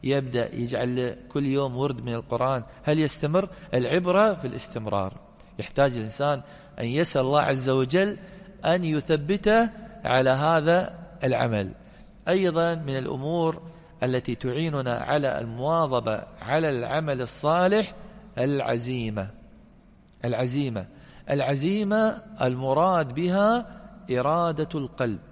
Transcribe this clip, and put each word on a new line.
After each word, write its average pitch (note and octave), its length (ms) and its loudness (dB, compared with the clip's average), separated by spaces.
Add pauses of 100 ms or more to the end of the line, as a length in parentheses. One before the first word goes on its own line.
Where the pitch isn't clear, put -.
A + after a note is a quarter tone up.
يبدأ B2+ 500 0
يجعل B2 600 -2 (120)
كل C#3+ 180 -2
يوم C3+ 300 0
ورد B2+ 280 -4
من A#2+ 100 -4
القرآن، A#2+ 480 -2 (200)
هل D3+ 160 2
يستمر؟ D#3 500 0 (260)
العبرة F3+ 600 4
في C#3 120 -8
الاستمرار. G2+ 640 -4 (460)
يحتاج C3+ 380 0
الإنسان C3+ 460 -2 (380)
أن A#2 60 -2
يسأل C#3+ 340 2
الله C#3 200 4
عز C3 280 0
وجل C#3 480 2 (480)
أن F3 200 2
يثبته E3 880 2 (340)
على C3 260 4
هذا D#3 680 2 (260)
العمل. A#2 480 0 (560)
أيضًا E3+ 460 2
من C#3 240 -4
الأمور D#3 640 -2 (400)
التي B2+ 320 0
تعيننا C3 600 -2
على C#3 460 0
المواظبة B2 840 0 (160)
على D3+ 300 0
العمل C3+ 500 -2
الصالح F3+ 720 2 (440)
العزيمة. A#2+ 920 -2 (960)
العزيمة، B2 640 -2 (440)
العزيمة G3 920 2 (200)
المراد C3+ 720 2
بها G3+ 520 2 (440)
إرادة D3+ 640 0
القلب A#2+ 440 -2 (140)